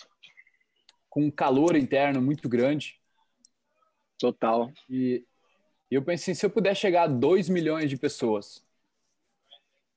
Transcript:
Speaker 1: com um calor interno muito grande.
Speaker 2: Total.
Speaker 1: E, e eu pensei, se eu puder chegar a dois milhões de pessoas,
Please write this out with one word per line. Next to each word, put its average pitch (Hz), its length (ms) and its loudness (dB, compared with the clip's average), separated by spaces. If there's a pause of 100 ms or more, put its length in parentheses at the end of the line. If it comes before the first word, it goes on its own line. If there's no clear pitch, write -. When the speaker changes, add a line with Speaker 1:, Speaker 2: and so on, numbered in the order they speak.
(1080)
Speaker 1:
com 147 180 -2
um 147 60 -2
calor 151 440 2
interno 139 440 2
muito 139 300 -2
grande. 131 500 -2 (1160)
Speaker 2:
Total. 120 540 0 (180)
Speaker 1:
E, 127 340 -2 (680)
e - 20 -2
eu 135 80 2
pensei, 175 320 -4
se - 100 -4
eu 208 60 0
puder 196 260 0
chegar 175 280 2
a 165 40 2
dois 147 400 2
milhões 160 400 -2
de 135 100 -4
pessoas, 113 680 -4 (1300)